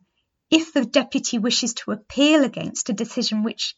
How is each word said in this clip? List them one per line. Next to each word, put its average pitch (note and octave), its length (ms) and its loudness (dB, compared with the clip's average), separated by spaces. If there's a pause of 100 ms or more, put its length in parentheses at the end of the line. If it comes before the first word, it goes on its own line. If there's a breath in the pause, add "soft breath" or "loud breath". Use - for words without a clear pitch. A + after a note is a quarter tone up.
(500)
if D#4+ 240 2
the C4 120 2
deputy B3 520 0
wishes A#3 380 -2
to - 160 -8
appeal C#4+ 520 4
against - 460 -6
a A3+ 40 0
decision G#3+ 500 -2
which - 340 -6